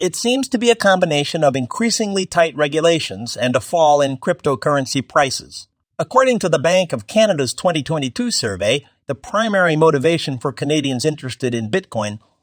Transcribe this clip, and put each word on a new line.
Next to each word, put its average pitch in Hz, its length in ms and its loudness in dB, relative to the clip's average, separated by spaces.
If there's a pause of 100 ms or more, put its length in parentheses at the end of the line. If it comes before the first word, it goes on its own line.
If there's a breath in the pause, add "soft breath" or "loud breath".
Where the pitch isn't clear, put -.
it 180 160 -2
seems 262 320 0
to 233 100 0
be 190 100 2
a 170 60 8
combination 165 680 2
of 135 100 4
increasingly 196 720 -2
tight 165 300 0
regulations 151 800 0
and 123 180 -2
a 127 60 2
fall 147 400 4
in 139 160 -2
cryptocurrency 143 880 -2
prices. - 600 -2 (280)
According 254 440 2
to 190 80 0
the 156 100 2
Bank 175 340 0
of 117 140 -8
Canada's 185 480 0
twenty 160 300 -2
twenty-two 127 480 -4
survey, 107 520 -2 (220 soft breath)
the 139 80 -4
primary 196 640 0
motivation 156 600 2
for 135 140 -4
Canadians 139 540 -2
interested 135 500 -4
in 110 160 -4
Bitcoin 107 480 -6 (240)